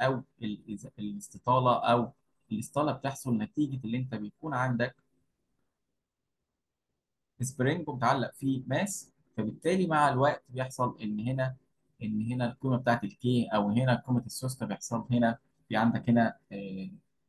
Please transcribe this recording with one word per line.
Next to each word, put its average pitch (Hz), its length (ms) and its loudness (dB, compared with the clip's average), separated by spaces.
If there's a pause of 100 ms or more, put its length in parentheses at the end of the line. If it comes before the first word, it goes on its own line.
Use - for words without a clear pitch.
أو 131 220 2 (180)
ال-، 104 580 -8
الاستطالة 120 760 0 (180)
أو 120 220 2 (380)
الاستطالة 139 400 -2
بتحصل 131 460 -4
نتيجة 131 480 -2
اللي 113 120 -4
أنت 127 180 -4
بيكون 107 380 -8
عندك 123 420 0 (2500)
سبرينج 147 480 -2
ومتعلق 127 440 0
فيه 135 340 -2
ماس. 160 440 -2 (260)
فبالتالي 165 500 0
مع 151 220 4
الوقت 131 400 2
بيحصل 127 520 -4
إن 104 180 -4
هنا، 131 360 -2 (480)
إن 107 180 -2 (100)
هنا 123 140 -2
القيمة 123 320 -2
بتاعت 120 260 2
الكي 120 440 0
أو 104 220 2
هنا 123 260 4 (120)
قيمة 123 180 2
السوسته 127 400 -6
بيحصل 107 460 -4
هنا 117 260 4 (300)
في 110 100 -2
عندك 113 320 2
هنا، 117 280 4 (140)
آه، 95 380 -10 (400)